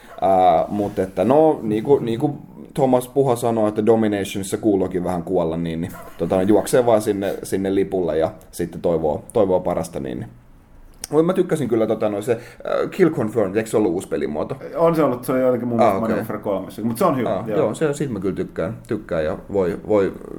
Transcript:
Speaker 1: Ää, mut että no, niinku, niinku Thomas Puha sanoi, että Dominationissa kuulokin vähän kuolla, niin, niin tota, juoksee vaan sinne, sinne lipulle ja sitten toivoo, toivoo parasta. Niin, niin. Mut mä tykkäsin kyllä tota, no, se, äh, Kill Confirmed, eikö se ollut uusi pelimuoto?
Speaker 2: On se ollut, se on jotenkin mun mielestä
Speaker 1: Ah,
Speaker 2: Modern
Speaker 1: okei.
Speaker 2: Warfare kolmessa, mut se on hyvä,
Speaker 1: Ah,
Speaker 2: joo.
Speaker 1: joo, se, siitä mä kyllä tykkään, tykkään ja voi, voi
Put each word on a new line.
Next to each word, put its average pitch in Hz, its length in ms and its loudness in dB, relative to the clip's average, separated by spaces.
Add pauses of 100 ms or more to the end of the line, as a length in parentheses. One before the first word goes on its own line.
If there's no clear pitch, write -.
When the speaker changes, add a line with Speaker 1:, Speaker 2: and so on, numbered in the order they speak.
(220)
Speaker 1:
Ää, 92 460 4
mut 101 320 -4
että 92 260 -2
no, 151 380 4
niinku, 110 360 2
niinku 127 380 -2 (360)
Thomas 127 340 2
Puha 135 280 2
sanoi, 113 340 0
että 107 160 0
Dominationissa 104 720 2
kuulokin 92 460 0
vähän 90 200 -2
kuolla, 85 340 0
niin, 82 240 -4
niin 85 100 -6 (260)
tota, 92 240 0
juoksee 104 440 4
vaan 113 160 4
sinne, 98 320 -2 (100)
sinne 98 320 -2
lipulle 90 420 0
ja 80 140 2 (200)
sitten 87 300 -6
toivoo, 80 420 0 (100)
toivoo 95 260 2
parasta. 87 400 -4
Niin, 64 200 -8
niin. - 100 -10 (840)
Mut 156 140 4
mä 180 80 0
tykkäsin 175 360 0
kyllä 110 180 2
tota, 107 220 0
no, 101 120 -4
se, 113 100 -4
äh, - 600 -4
Kill 180 180 2
Confirmed, 107 460 -2
eikö 110 140 -2
se 127 80 0
ollut 104 140 2
uusi 87 160 -4
pelimuoto? 76 500 -4 (180)
Speaker 2:
On 165 200 4
se 160 80 2
ollut, 123 220 0
se 147 60 -2
on 131 100 2
jotenkin 123 260 2
mun 117 100 0
mielestä 113 180 4
Speaker 1:
Ah, 98 60 -2
Speaker 2:
Modern 107 120 0
Speaker 1:
okei. 90 80 0
Speaker 2:
Warfare 110 180 -6
kolmessa, 95 420 -4
mut 113 160 -2
se 190 80 2
on 151 120 2
hyvä, 107 220 -2
Speaker 1:
Ah, 110 80 -8
Speaker 2:
joo. 107 100 -2
Speaker 1:
joo, 117 160 0
se, 151 200 -2
siitä 139 200 -4
mä 98 60 -4
kyllä 92 160 -2
tykkään, 90 420 -6 (100)
tykkään 90 380 -4
ja 87 120 -2 (160)
voi, 95 340 0
voi 98 260 2 (260)